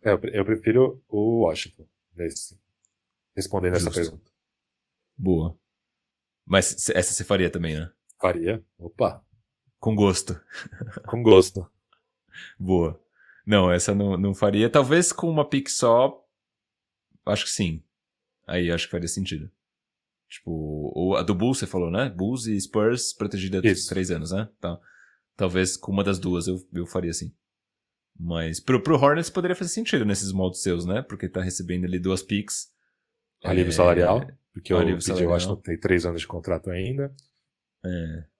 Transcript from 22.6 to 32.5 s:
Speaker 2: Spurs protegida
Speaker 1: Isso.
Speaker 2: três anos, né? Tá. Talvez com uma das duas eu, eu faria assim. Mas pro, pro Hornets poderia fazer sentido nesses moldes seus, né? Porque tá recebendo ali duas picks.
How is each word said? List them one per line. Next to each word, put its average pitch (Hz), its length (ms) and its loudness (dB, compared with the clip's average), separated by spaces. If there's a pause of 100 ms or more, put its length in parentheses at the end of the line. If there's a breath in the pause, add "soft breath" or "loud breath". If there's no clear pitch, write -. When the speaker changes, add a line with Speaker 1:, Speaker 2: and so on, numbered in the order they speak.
Speaker 2:
Spurs 113 540 0
protegida 95 520 -2
Speaker 1:
Isso. 95 220 2
Speaker 2:
três 95 220 -4
anos, 80 220 -4
né? 107 180 -4 (100)
Tá. 85 180 -6 (560 soft breath)
Talvez 92 440 -2
com - 120 -12
uma 98 140 0
das 95 140 0
duas 87 280 -2
eu, 92 120 -4 (160)
eu 85 100 -6
faria 87 260 -4
assim. 82 240 -8 (840)
Mas 82 420 -4
pro, 127 220 0
pro 156 140 2
Hornets 147 340 2
poderia 180 260 -2
fazer 175 140 -8
sentido 208 340 -2
nesses 98 260 -2
moldes 92 300 -2
seus, 87 240 -2
né? 98 160 -2
Porque 98 260 -10
tá 92 140 -4
recebendo 90 460 -4
ali 90 120 -2
duas 92 240 -2
picks. - 480 -6 (720)